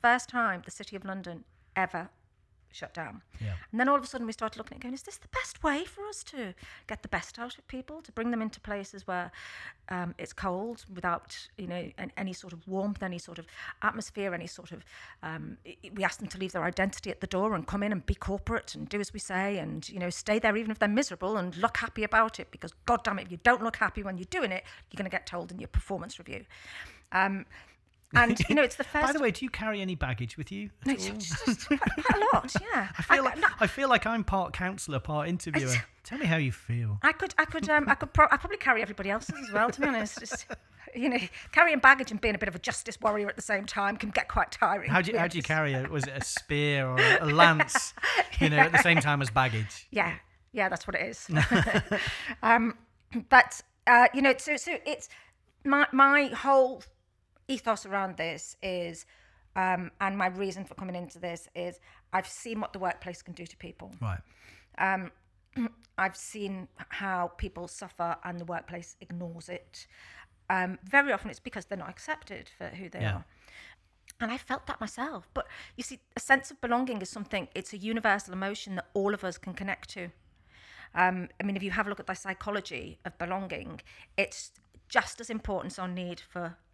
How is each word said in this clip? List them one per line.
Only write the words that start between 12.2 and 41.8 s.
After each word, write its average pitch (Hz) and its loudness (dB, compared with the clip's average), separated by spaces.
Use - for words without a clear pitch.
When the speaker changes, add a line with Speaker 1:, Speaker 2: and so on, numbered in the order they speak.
Speaker 1:
sort 180 -16
of 165 -16
warmth, 190 -4
any 180 -6
sort 170 -14
of 165 -16
atmosphere, 208 -2
any 170 -8
sort 175 -16
of, 170 -14
um, 160 -10
i-, 175 -16
i-, - -18
we 196 -2
ask - -2
them 202 -8
to - -12
leave 190 -4
their 165 -2
identity 190 -2
at - -10
the 190 -8
door 202 0
and 170 -4
come 202 -2
in 208 0
and 180 -4
be - 0
corporate - -4
and 151 -10
do 208 -2
as 196 -6
we 214 -12
say 196 -2
and, 156 -6
you 196 -10
know, 180 -4
stay 208 0
there 220 2
even 220 -2
if 214 -6
they're 208 2
miserable 208 0
and 180 -4
look 220 0
happy 226 -6
about 220 2
it, 180 -14
because - -14
God 233 2
damn 202 -2
it, - -6
if 170 -14
you 170 -10
don't 240 6
look 226 -4
happy 208 -2
when 190 -6
you're 185 -10
doing 269 -2
it, 185 -4
you're - -10
gonna 196 -6
get 185 -4
told 175 -8
in 180 -12
your - -12
performance - -4
review." 135 -12
Um, 190 2
and, 233 8
you - 4
know, 294 8
it's 247 2
the 277 -4
Speaker 2:
<laughs> - -8
By 302 2
Speaker 1:
first 285 4
Speaker 2:
the 302 0
way, 233 4
do - -6
you 254 -6
carry 214 -4
any 185 -4
baggage 123 -4
with 143 -10
you 104 -8
at - -12
Speaker 1:
No, 277 2
Speaker 2:
all? 220 0
Speaker 1:
just, 170 -6
just - -2
quite, 285 0
quite 480 2
a 440 6
lot, - -2
Speaker 2:
<laughs> 440 -4
Speaker 1:
yeah. - 0
Speaker 2:
I 170 -4
feel 330 6
Speaker 1:
I, - 2
Speaker 2:
like, 254 0
Speaker 1:
no. 320 4
Speaker 2:
I 214 4
feel 269 0
like 240 4
I'm 226 0
part 190 -2
counsellor, 180 -4
part 151 -2
interviewer. 156 0
Speaker 1:
It's 120 2
Speaker 2:
Tell 247 -8
me 302 -2
how 165 4
you 139 2
feel. 113 -2
Speaker 1:
I 302 6
could, 370 -4
I 311 6
could, 302 -2
um, 302 4
I 220 6
could - -6
pro-, 302 10
I'd 277 6
probably 403 -6
carry 233 4
everybody 196 -4
else's 220 -4
as 202 -6
well, 220 4
to 269 -8
be 285 2
honest. 220 -2
Just, - -8
you 247 0
know, 247 2
carrying 311 6